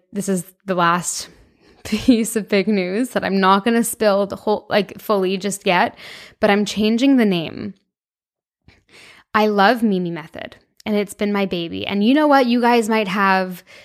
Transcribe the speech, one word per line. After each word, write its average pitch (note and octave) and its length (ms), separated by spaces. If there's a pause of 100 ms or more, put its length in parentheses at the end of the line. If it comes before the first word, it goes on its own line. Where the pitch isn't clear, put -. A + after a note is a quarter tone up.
(120)
this G3 160
is F#3 160 (200)
the F#3+ 120
last F3 520 (280)
<laughs> - 280
piece A3 520
of G3+ 120
big G3 200
news G3+ 420
that F#3 140
I'm F#3+ 160
not G3 240
gonna A#3 180
spill G3+ 460
the G3 80
whole, - 340
like, G3+ 300
fully F#3+ 380
just G3 280
yet, F#3 320 (400)
but G#3 120
I'm G3+ 140
changing A3+ 520
the A#3 100
name. F#3 480 (1600)
I G#3+ 140
love G#3 340
Mimi F#3 300
Method, - 420 (320)
and G#3+ 80
it's G#3 200
been G#3 180
my G3 140
baby. F3 380
And G3+ 200
you A#3+ 100
know D4+ 140
what? C4+ 180
You A#3+ 140
guys A#3 280
might A3 200
have F#3+ 560 (200)